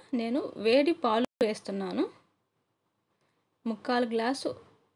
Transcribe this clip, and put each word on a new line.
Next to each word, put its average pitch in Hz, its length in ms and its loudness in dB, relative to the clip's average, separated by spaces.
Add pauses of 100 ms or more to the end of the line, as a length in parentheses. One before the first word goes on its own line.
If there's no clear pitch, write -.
(200)
నేను 233 200 -2 (260)
వేడి 285 280 6 (120)
పాలు 233 220 2 (180)
వేస్తున్నాను. 196 580 -2 (1700)
ముక్కాలు 247 440 0
గ్లాసు 240 380 -2 (440)